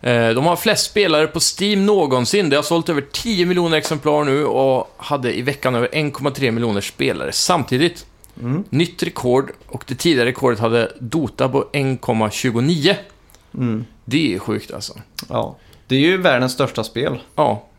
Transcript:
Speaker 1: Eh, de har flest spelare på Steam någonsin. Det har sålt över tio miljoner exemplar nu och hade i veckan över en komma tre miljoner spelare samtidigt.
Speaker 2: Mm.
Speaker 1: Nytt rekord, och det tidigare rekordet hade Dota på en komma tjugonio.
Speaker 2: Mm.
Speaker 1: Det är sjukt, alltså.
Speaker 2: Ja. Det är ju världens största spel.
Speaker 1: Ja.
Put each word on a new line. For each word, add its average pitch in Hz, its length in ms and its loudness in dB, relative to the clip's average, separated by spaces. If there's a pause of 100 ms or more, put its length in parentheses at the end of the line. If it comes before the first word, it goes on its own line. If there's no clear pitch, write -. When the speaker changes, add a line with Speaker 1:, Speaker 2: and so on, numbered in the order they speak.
Speaker 1:
Eh, 117 280 2
de 123 160 2
har 170 100 4
flest - 300 0
spelare 160 420 2
på 165 120 -4 (200)
Steam 196 260 2
någonsin. 165 640 2
Det 135 60 4
har 143 80 2
sålt 165 260 0
över 147 220 0
tio 196 340 0
miljoner 175 320 2
exemplar 151 460 0
nu 143 220 0
och 131 520 0
hade 127 400 -2
i 113 40 -4
veckan 131 340 -2
över 117 160 0
en 151 200 -2
komma 135 200 -4
tre 127 200 -2
miljoner 113 300 0
spelare 90 500 -4
samtidigt. 165 760 0 (360)
Speaker 2:
Mm. 131 280 -4
Speaker 1:
Nytt 170 340 -2
rekord, 127 480 0 (160)
och - 200 -12
det 127 80 -6
tidigare 127 340 2
rekordet 123 300 0
hade 117 400 2
Dota 131 500 -2
på 139 220 0
en 135 260 -2
komma 110 340 0
tjugonio. 139 640 2 (600)
Speaker 2:
Mm. 117 280 -2 (200)
Speaker 1:
Det 127 300 0
är 95 40 -4
sjukt, 107 340 -6
alltså. - 200 -10 (360)
Speaker 2:
Ja. 117 260 -4 (320)
Det 127 80 0
är 135 40 2
ju 175 180 4
världens 127 360 2
största 123 300 -2
spel. 127 360 -4 (160)
Speaker 1:
Ja. 117 280 0 (160)